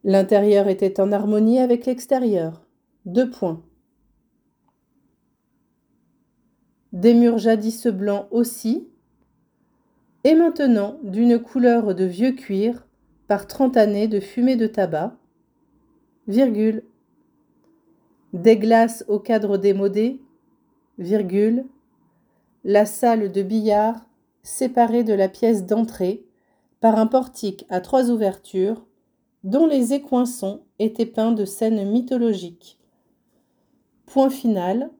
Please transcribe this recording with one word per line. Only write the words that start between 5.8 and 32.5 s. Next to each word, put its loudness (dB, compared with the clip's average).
Des 4
murs 4
jadis 0
blancs -2
aussi, -4
et 4
maintenant 0
d'une 2
couleur 0
de -2
vieux 0
cuir -4
par -2
trente 0
années 2
de -2
fumée 0
de 0
tabac, -4
virgule. 0
Des 4
glaces 2
au -2
cadre -2
démodé, -2
virgule. -2
La 2
salle -2
de -4
billard 0
séparée 0
de 0
la 0
pièce -2
d'entrée -4
par 4
un 2
portique -4
à -4
trois 0
ouvertures, -4
dont 2
les 0
écoinçons -4
étaient -2
peints -2
de -2
scènes -4
mythologiques. -4